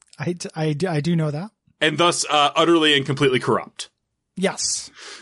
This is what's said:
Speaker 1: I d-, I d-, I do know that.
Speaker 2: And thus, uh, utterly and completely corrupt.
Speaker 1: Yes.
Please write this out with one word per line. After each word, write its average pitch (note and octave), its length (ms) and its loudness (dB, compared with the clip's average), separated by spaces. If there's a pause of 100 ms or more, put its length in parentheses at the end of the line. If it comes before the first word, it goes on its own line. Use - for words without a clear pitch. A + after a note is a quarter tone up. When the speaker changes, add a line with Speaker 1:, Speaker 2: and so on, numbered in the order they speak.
(180)
Speaker 1:
I D#3+ 140 -4
d-, F3 240 -12
I D#3 160 -2
d-, D3+ 160 -4
I D#3 120 -2
do E3+ 140 0
know D#3 160 0
that. E3 200 -8 (300)
Speaker 2:
And D3+ 180 2
thus, E3+ 300 2
uh, D3 280 4
utterly D#3+ 400 4
and C#3 100 0
completely C3+ 340 2
corrupt. - 500 -4 (460)
Speaker 1:
Yes. - 540 -4 (320)